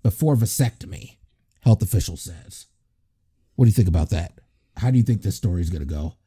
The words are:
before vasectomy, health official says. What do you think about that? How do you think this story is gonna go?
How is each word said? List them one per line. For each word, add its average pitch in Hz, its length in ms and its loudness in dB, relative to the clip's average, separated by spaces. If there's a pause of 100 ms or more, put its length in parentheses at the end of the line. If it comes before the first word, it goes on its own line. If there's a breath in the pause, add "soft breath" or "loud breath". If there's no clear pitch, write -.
before 147 340 2
vasectomy, - 800 -4 (440)
health 110 220 4
official 101 340 -4
says. - 500 -20 (880)
What 127 120 4
do - 20 8
you 110 60 4
think 101 140 4
about 80 220 0
that? 82 300 -6 (380)
How 123 120 0
do 127 60 2
you 120 80 6
think 110 180 0
this - 140 -4
story 90 240 -2
is 82 100 -2
gonna 78 140 -6
go? 76 300 -6 (120)